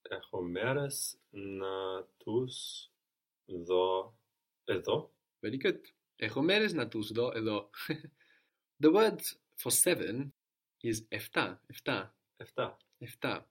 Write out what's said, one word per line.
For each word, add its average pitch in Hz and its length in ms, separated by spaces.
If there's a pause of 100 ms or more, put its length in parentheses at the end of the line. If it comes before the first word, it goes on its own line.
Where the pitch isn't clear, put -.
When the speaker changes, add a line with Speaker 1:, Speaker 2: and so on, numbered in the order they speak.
Speaker 1:
Έχω 95 400
μέρες 123 760 (120)
να 95 800 (100)
τους - 760 (540)
δω 92 720 (480)
εδώ. 104 480 (260)
Speaker 2:
Very 113 180
good. 180 220 (360)
Έχω 113 260
μέρες 202 320
να 139 140
τους 110 240
δω 117 240
εδώ. 110 340 (180)
<laughs> 151 240 (720)
The 156 80
word 202 300 (400)
for 123 100
seven 135 600 (500)
is 110 260
εφτά, 107 560
εφτά. 107 500 (220)
Speaker 1:
Εφτά. - 400 (220)
Speaker 2:
Εφτά. 117 520